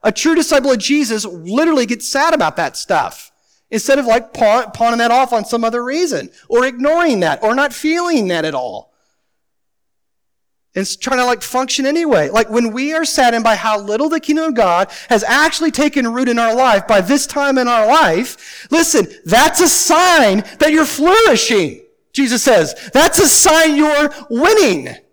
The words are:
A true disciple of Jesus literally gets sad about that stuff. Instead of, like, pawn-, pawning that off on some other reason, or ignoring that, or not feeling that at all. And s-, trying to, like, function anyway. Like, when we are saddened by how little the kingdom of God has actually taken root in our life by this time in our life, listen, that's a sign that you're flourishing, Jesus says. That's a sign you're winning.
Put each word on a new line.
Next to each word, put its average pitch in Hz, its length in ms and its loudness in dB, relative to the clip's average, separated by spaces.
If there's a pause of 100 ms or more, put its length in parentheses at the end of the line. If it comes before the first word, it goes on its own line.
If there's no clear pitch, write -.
A 220 100 0
true 320 220 0
disciple 285 360 0
of 233 80 0
Jesus 226 460 -2
literally 226 600 -2
gets 226 220 -8
sad 311 260 0
about 180 220 0
that 156 220 -4
stuff. 135 480 -4 (460)
Instead 269 280 0
of, 254 80 -4
like, 233 260 0
pawn-, 220 380 0
pawning 233 260 0
that 233 140 0
off 254 200 2
on 214 140 -2
some 233 180 -4
other 233 200 -2
reason, 269 480 -4 (160)
or 240 180 2
ignoring 277 540 0
that, 160 240 -2
or 220 100 0
not 277 180 0
feeling 320 580 -2
that 170 140 -2
at 156 120 -4
all. 127 360 -10 (1800)
And 190 80 -6
s-, - 140 -8
trying 254 240 -4
to, 247 60 0
like, 247 180 -2
function 262 420 -4
anyway. 285 460 0
Like, 220 180 0
when 226 220 -2
we 269 220 -6
are 320 120 -2
saddened 240 380 0
by 220 120 2
how 214 240 -4
little 214 300 -2
the 320 100 -2
kingdom 311 260 -2
of 302 100 -4
God 190 340 2 (200)
has 220 140 2
actually 302 460 0
taken 269 420 -2
root 254 160 -2
in 233 120 0
our 226 160 0
life 240 320 2
by 208 120 4
this 254 280 0
time 277 320 -2
in 247 80 0
our 233 180 2
life, 240 840 0
listen, 311 360 0 (160)
that's 269 380 2
a 339 80 4
sign 311 760 2 (140)
that 302 140 2
you're 311 120 2
flourishing, 294 1000 2 (260)
Jesus 254 300 -2
says. 190 320 2 (180)
That's 330 280 2
a 370 80 4
sign 320 480 2
you're 294 360 2 (200)
winning. 233 640 0 (180)